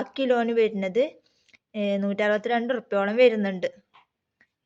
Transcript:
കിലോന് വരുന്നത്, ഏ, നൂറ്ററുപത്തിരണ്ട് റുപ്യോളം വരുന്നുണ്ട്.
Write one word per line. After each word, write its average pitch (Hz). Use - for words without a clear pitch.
കിലോന് 240
വരുന്നത്, 208
ഏ, 214
നൂറ്ററുപത്തിരണ്ട് 208
റുപ്യോളം 208
വരുന്നുണ്ട്. 208